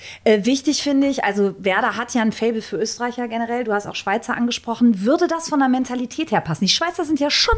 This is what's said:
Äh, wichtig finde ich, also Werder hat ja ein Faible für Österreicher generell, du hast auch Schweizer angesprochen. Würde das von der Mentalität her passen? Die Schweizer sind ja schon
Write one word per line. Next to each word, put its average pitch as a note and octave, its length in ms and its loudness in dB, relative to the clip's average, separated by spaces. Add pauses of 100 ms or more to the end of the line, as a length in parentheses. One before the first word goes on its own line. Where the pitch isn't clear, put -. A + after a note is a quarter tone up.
(240)
Äh, G#3+ 220 4
wichtig C4+ 360 0
finde C#4 260 2
ich, C4+ 140 -2
also G3+ 360 2
Werder G3 400 0
hat B3 160 -6
ja A#3+ 80 2
ein A3 100 2
Faible A3 300 -2
für - 160 -6
Österreicher A#3 500 -4
generell, A#3 360 -4
du G#3+ 100 -2
hast G3+ 120 -2
auch F#3 80 -10
Schweizer - 400 -2
angesprochen. A#3 680 0
Würde E4+ 240 4
das E4 220 -2
von D4 80 0
der C4+ 100 4
Mentalität B3+ 640 -2
her F#3+ 100 2
passen? D#3+ 240 -2
Die F#3 60 2
Schweizer F4 340 0
sind D4 160 0
ja C#4+ 80 2
schon - 300 2